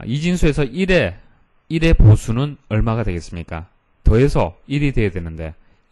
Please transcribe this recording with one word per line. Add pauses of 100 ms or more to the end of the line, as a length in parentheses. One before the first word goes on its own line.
이진수에서
일의, (520)
일의
보수는 (120)
얼마가
되겠습니까? (340)
더해서
일이
돼야
되는데 (380)